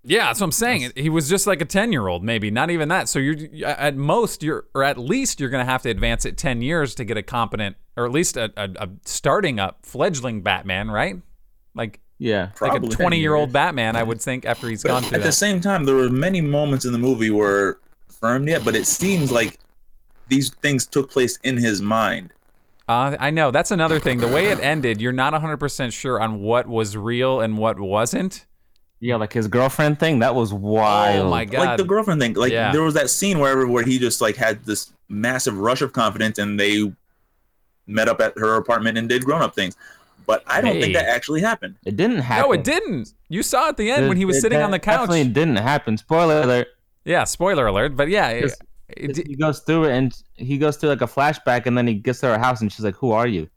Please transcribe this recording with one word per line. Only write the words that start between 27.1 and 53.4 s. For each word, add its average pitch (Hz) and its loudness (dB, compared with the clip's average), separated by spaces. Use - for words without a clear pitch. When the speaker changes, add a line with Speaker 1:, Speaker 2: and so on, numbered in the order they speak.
Speaker 1:
and 110 -2
what 110 0
wasn't. 117 -2
Speaker 2:
Yeah, 120 -2
like 107 -4
his 110 0
girlfriend 135 2
thing, 160 2
that 120 2
was 113 0
wild. 104 4
Speaker 1:
Oh 92 2
my 87 2
God. 113 -2
Speaker 3:
Like 131 2
the 196 2
girlfriend 196 2
thing. 113 0
Like 117 2
Speaker 1:
Yeah. 113 2
Speaker 3:
there 156 4
was 156 2
that 147 2
scene 196 0
where, 135 4
where 120 2
he 127 2
just, 120 0
like, 107 2
had 110 0
this - -6
massive 120 -2
rush 117 0
of 135 -2
confidence 107 0
and 104 -2
they 104 2
met 110 0
up 117 2
at 107 0
her 110 2
apartment 113 0
and 113 -4
did 123 0
grown-up 147 0
things. 92 -2
But 110 0
I 156 0
don't 220 2
Speaker 1:
Hey. 165 -2
Speaker 3:
think - 0
that 131 0
actually 151 -2
happened. 208 -4
Speaker 2:
It 101 -4
didn't 208 2
happen. 214 2
Speaker 1:
No, 226 4
it 147 -2
didn't. 269 -2
You 190 -4
saw 277 0
at 285 -6
the 220 0
end 269 2
Speaker 2:
It, - 4
Speaker 1:
when 180 2
he 190 2
was 180 2
Speaker 2:
it 131 2
Speaker 1:
sitting 220 4
on 147 2
the - 0
couch. 214 2
Speaker 2:
definitely 156 4
didn't 139 2
happen. 117 0
Spoiler 160 2
alert. 123 2
Speaker 1:
Yeah, 156 2
spoiler 165 0
alert. 123 0
But 143 2
yeah, 180 2
it, 117 -4
Speaker 2:
'Cause 139 -4
Speaker 1:
it 139 -8
di- 170 -6
Speaker 2:
he 143 -10
goes 151 -2
through 160 2
it, 143 2
and 127 0
he 135 -4
goes 147 0
through, 151 0
like, 127 0
a 120 0
flashback, 135 0
and 123 2
then 120 2
he 113 0
gets 120 -4
to 135 0
her 110 2
house, 123 0
and 104 -2
she's 107 -8
like, 98 -2
"Who 123 -2
are 117 2
you?" 85 -4